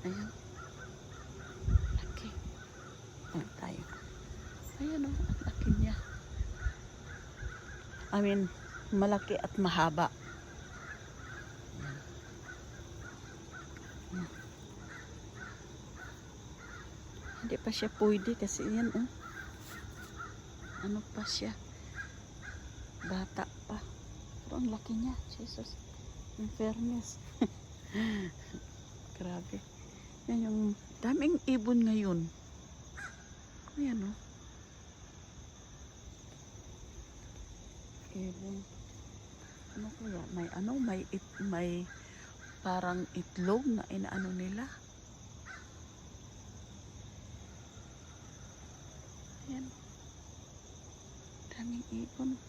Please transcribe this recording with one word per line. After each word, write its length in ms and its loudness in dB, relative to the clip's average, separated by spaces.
Ayan. 260 0
Laki. 340 2
Ayan 240 0
tayo. 280 -4
Ayan, 240 4
oh, 80 4
ang 320 4
laki 220 4
niya. 160 8
I 80 6
mean, 320 8
malaki 480 8
at 160 0
mahaba. 560 8
Ayan. 180 -2
Ayan. 200 0
Hindi 160 4
pa 80 4
siya 240 2
pwede 400 8
kasi 320 0
yan, 240 6
oh. 160 4
Ano 160 4
pa 80 0
siya? 320 0
Bata 400 0
pa. 80 -2
Pero 160 -2
ang 80 4
laki 320 0
niya, 160 2
Jesus. 480 -6
In 160 0
fairness. 640 2
<laughs> 1800 0
Grabe. 580 -4
Yan 160 6
yung 120 6
daming 400 8
ibon 400 10
ngayon. 360 8
Ayan, 320 4
oh. 80 0
Ibon. 420 -2
Ano 120 -2
kaya? 220 -2
May 240 2
ano? 240 2
May 220 6
it-, 320 -2
may 260 4
parang 400 4
itlog 480 6
na 240 6
inaano 400 0
nila. 320 0
Ayan. 160 -2
Daming 400 -2
ibon. 580 0